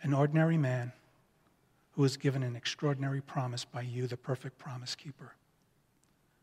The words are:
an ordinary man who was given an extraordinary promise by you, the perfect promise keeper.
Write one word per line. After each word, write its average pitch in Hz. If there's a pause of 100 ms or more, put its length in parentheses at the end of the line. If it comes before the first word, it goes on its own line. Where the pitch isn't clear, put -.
an 143
ordinary 160
man 127 (1000)
who 156
was 135
given 135
an 120
extraordinary 139
promise 123
by -
you, 123
the 123
perfect 131
promise 123
keeper. - (1080)